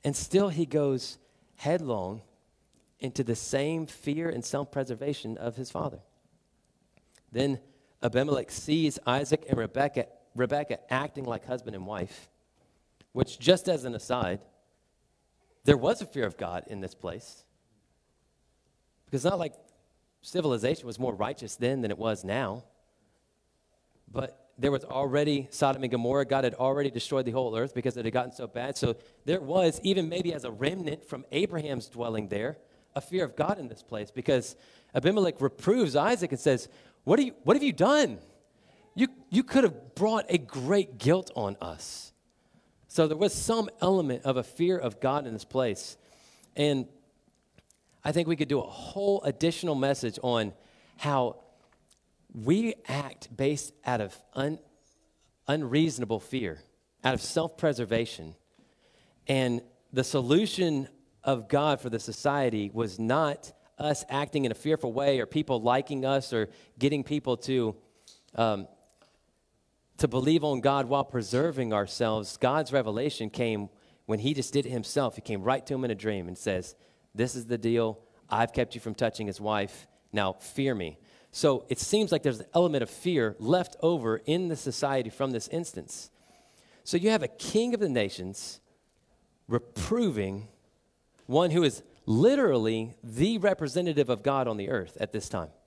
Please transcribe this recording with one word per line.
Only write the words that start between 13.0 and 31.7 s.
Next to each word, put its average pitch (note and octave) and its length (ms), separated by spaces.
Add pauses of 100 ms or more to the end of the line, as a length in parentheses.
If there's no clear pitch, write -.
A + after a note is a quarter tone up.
which, - 260
just - 300
as D3+ 160
an B2 100
aside, G#2+ 500 (1200)
there C#3+ 120
was - 260
a - 40
fear B2 200
of G2 100
God F2 300
in G2+ 140
this F#2 160
place. - 480 (1600)
Because C3+ 200
it's F3 60
not G3 80
like D#3+ 160 (680)
civilization C3 680
was G#2+ 100
more B2 160
righteous G#2+ 400
then B2+ 280
than G#2 100
it D#2+ 60
was A2 260
now. A2 400 (1500)
But B2+ 480
there C#3 120
was C3+ 140
already C#3 680
Sodom C3+ 340
and A#2+ 60
Gomorrah. B2+ 360
God C3+ 180
had A#2+ 80
already C3+ 380
destroyed B2 340
the A#2+ 60
whole A#2+ 260
earth B2+ 180
because B2 220
it A#2+ 80
had A2+ 80
gotten B2 200
so B2 140
bad. B2+ 300
So A#2+ 200 (280)
there F3+ 160
was, E3 420
even F#3 280
maybe F3 240
as C3+ 100
a B2 60
remnant D3 560
from C3 260
Abraham's D3+ 560